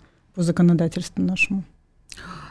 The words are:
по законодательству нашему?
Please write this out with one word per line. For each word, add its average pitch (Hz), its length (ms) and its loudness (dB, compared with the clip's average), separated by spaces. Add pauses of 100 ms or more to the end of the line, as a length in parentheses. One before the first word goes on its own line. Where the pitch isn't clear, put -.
(340)
по 180 100 -4
законодательству 170 800 2
нашему? 185 400 0 (880)